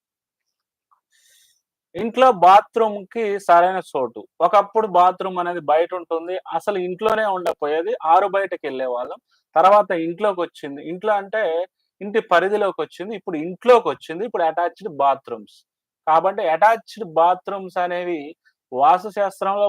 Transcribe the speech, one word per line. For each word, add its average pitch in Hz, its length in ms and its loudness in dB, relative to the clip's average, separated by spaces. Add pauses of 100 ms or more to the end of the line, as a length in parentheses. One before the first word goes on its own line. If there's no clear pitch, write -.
(1900)
ఇంట్లో 233 380 2
బాత్రూమ్‌కి 208 920 2 (140)
సరైన 180 480 2
చోటు. 120 340 -6 (200)
ఒకప్పుడు 202 460 2
బాత్రూమ్ 185 520 2
అనేది 175 220 -4
బయట 156 340 0
ఉంటుంది, 170 400 -6 (180)
అసలు 196 260 -4
ఇంట్లోనే 214 480 -2
ఉండకపోయేది, 170 680 -4 (120)
ఆరు 180 220 4
బయటకు 190 380 -4
వెళ్ళే 131 220 -6
వాళ్ళం. 127 320 -8 (380)
తర్వాత 196 340 6 (100)
ఇంట్లోకి 180 400 -4
వచ్చింది. 147 480 -10
ఇంట్లో 185 260 -4
అంటే 202 280 -4 (580)
ఇంటి 208 200 -4
పరిధిలోకి 196 600 0
వచ్చింది, 175 360 -10
ఇప్పుడు 190 200 -10
ఇంట్లోకి 185 520 2
వచ్చింది. 160 360 -8
ఇప్పుడు 214 180 -4
అటాచ్డ్ 170 540 -4
బాత్రూమ్స్. 131 600 -2 (500)
కాబట్టి 185 420 2
అటాచ్డ్ 208 560 0 (100)
బాత్రూమ్స్ 180 640 0
అనేవి 175 420 -4 (520)
వాస్తు 165 360 2
శాస్త్రంలో 196 600 -2